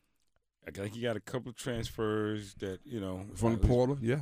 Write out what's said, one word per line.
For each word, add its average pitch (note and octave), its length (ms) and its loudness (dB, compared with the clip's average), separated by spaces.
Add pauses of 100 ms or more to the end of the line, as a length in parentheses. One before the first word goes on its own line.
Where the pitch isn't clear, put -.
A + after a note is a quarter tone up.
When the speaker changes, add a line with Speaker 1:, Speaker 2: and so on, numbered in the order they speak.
(640)
Speaker 1:
I E2 60 -10
think G2+ 220 -6
he A#2 80 -8
got A#2 160 0
a - 40 -6
couple B2+ 280 -8
of A2+ 60 -14
transfers G#2+ 1000 -2
that, F#2+ 300 -6
you A#2+ 160 -6
know, F#2 240 -4 (100)
Speaker 2:
From A2+ 220 4
the F#2 60 4
Speaker 1:
uh, - 40 8
Speaker 2:
portal, B2+ 340 6
yeah. B2 200 0